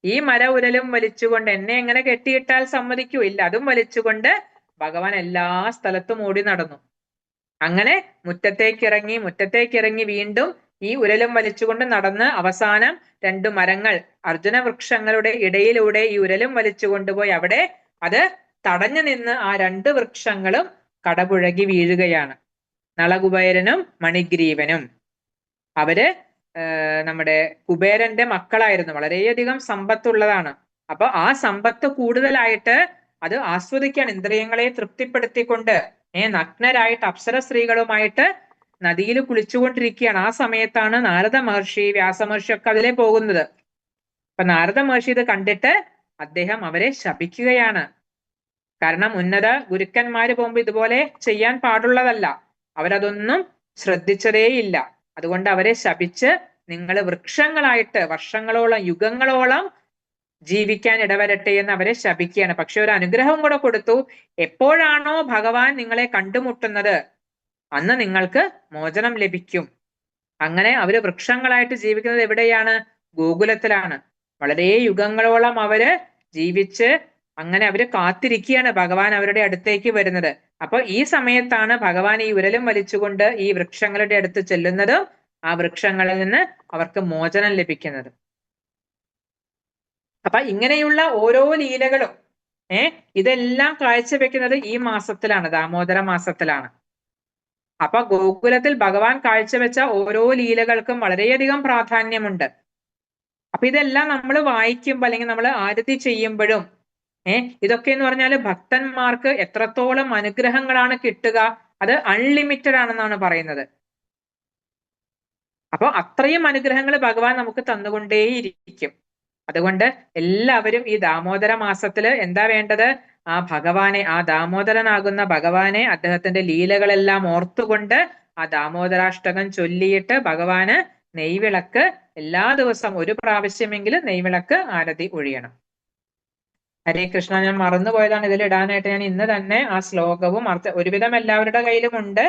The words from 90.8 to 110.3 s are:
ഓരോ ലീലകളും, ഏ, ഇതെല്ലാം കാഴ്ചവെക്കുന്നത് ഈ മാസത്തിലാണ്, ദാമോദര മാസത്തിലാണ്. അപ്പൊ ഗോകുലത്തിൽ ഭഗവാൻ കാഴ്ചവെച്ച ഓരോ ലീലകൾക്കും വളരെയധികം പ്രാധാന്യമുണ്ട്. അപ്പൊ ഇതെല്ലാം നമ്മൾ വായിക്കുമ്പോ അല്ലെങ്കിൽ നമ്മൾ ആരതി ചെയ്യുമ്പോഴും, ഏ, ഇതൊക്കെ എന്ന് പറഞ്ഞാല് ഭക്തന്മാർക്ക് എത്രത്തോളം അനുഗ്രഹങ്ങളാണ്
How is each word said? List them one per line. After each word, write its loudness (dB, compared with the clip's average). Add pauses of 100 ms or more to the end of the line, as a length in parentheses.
ഓരോ 6 (180)
ലീലകളും, 0 (600)
ഏ, 0 (340)
ഇതെല്ലാം 2
കാഴ്ചവെക്കുന്നത് 0 (160)
ഈ -4
മാസത്തിലാണ്, -2
ദാമോദര 0
മാസത്തിലാണ്. -4 (1120)
അപ്പൊ 2
ഗോകുലത്തിൽ 2
ഭഗവാൻ 2 (100)
കാഴ്ചവെച്ച 0
ഓരോ 2
ലീലകൾക്കും 0
വളരെയധികം 0
പ്രാധാന്യമുണ്ട്. -2 (1080)
അപ്പൊ 0
ഇതെല്ലാം 2
നമ്മൾ 0
വായിക്കുമ്പോ 0
അല്ലെങ്കിൽ -4
നമ്മൾ 0
ആരതി -2
ചെയ്യുമ്പോഴും, 0 (640)
ഏ, 0 (320)
ഇതൊക്കെ 0
എന്ന് 0
പറഞ്ഞാല് 0
ഭക്തന്മാർക്ക് -2
എത്രത്തോളം -2
അനുഗ്രഹങ്ങളാണ് 0